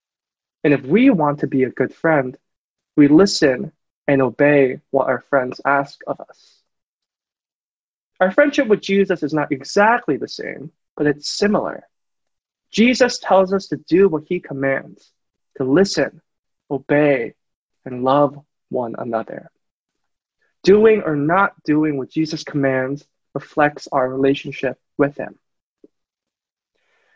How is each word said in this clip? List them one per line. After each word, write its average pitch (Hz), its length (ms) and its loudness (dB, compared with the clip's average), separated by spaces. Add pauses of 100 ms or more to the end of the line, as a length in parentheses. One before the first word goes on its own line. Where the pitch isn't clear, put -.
(640)
And 147 100 2
if 123 80 0
we 208 280 2
want 147 300 0
to 139 80 -2
be 131 160 0
a 123 60 0
good - 240 -4
friend, 139 440 -2 (580)
we 147 120 6
listen 147 640 2 (360)
and 139 140 2
obey 139 600 2 (100)
what 131 160 0
our 127 140 -2
friends 127 420 -4
ask 143 440 -2
of 147 120 -8
us. - 420 -20 (1600)
Our 190 120 0
friendship 285 360 2
with 208 140 2
Jesus 196 420 0
is 147 100 -4
not 151 180 -2
exactly 202 640 0
the 135 100 -8
same, - 440 -14 (240)
but 147 120 -2
it's 147 220 -4
similar. 180 580 -4 (840)
Jesus 247 480 0
tells 190 340 2
us 190 140 -4
to 147 100 -6
do 190 300 2
what 156 200 -2
he 180 120 -4
commands, - 720 -6 (460)
to 139 60 -6
listen, 151 580 0 (500)
obey, 143 640 0 (480)
and 127 200 -10
love 143 360 2 (300)
one 123 280 -8
another. - 540 -10 (1120)
Doing 214 400 4
or 156 120 -4
not 170 480 0
doing 151 340 0
what 127 120 -8
Jesus 156 340 -6
commands 135 640 -4 (280)
reflects 147 580 -4
our 127 180 -2
relationship 135 720 -4 (180)
with 143 200 -2
him. - 200 -12 (1800)